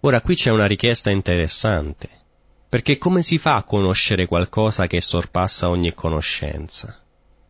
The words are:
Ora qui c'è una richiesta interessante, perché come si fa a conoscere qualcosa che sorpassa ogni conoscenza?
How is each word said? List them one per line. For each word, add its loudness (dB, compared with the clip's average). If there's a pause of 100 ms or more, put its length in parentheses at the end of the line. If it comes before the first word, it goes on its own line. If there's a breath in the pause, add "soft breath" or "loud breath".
Ora 2
qui 2
c'è 2
una 4
richiesta 0
interessante, 0 (600)
perché 0
come 0
si 0
fa 2
a 0
conoscere 0
qualcosa 0
che 0
sorpassa 0
ogni 0
conoscenza? -6 (480)